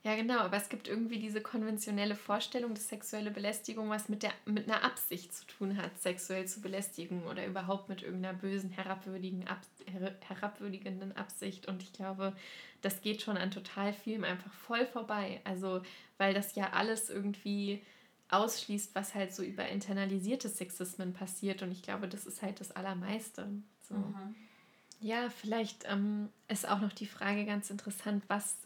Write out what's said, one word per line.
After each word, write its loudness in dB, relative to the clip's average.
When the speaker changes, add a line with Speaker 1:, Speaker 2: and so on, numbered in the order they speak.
Speaker 1:
Ja, 4
genau, 6
aber 4
es 0
gibt -4
irgendwie 2
diese 0
konventionelle 2
Vorstellung, 2
dass -4
sexuelle -2
Belästigung -2
was 2
mit 0
der, 2
mit 2
einer 6
Absicht 0
zu -10
tun 0
hat, -2
sexuell 0
zu -6
belästigen -4
oder -4
überhaupt 0
mit -4
irgendeiner -2
bösen, 0
herabwürdigen -4
Abs-, -6
her-, -2
herabwürdigenden -4
Absicht. -6
Und -4
ich -16
glaube, -2
das 2
geht 0
schon 2
an 2
total 0
vielem -2
einfach 0
voll 2
vorbei. -2
Also, 0
weil 8
das 2
ja 2
alles 4
irgendwie 0
ausschließt, 2
was -2
halt 0
so -2
über -2
internalisierte 2
Sexismen -4
passiert. -2
Und -2
ich -6
glaube, -2
das -6
ist -8
halt -2
das -10
Allermeiste, -2
so. -6
Speaker 2:
Mhm. -2
Speaker 1:
Ja, 0
vielleicht, -2
ähm, 2
ist 0
auch 6
noch 2
die -6
Frage 2
ganz 0
interessant, 0
was, 2